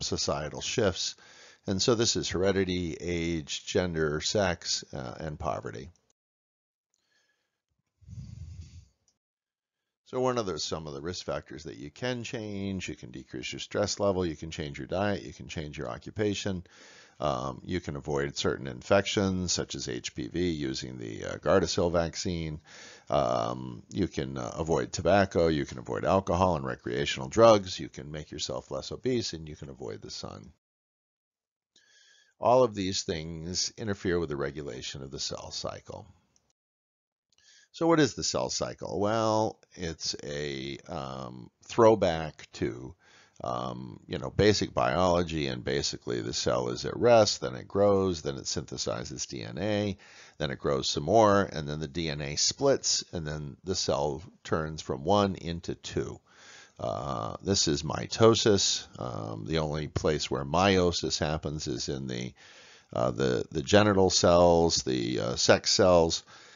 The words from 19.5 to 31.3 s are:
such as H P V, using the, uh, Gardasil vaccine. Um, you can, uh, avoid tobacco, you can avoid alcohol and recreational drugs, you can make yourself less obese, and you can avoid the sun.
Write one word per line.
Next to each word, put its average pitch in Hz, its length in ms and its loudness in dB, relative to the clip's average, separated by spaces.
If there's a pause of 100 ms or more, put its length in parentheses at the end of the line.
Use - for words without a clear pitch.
such - 240 -2
as 69 120 -6
H 60 280 -8
P 64 100 -6
V, 85 240 0
using 67 480 -6
the, 55 260 -10
uh, 50 120 -6
Gardasil 87 560 4
vaccine. 82 680 -2 (480)
Um, 62 800 0
you 92 200 0
can, 67 280 -6
uh, 60 200 -6
avoid 78 360 0
tobacco, 92 540 4
you 78 180 2
can 65 140 -10
avoid 57 260 -6
alcohol 90 520 4
and 67 100 -4
recreational 65 640 -4
drugs, 104 500 6
you - 100 -8
can 71 220 -14
make 76 220 -12
yourself - 400 -8
less 67 180 -6
obese, 117 420 -2
and 80 160 -12
you 76 60 -12
can 76 140 -14
avoid 60 340 -10
the - 80 -16
sun. 50 420 -12 (1900)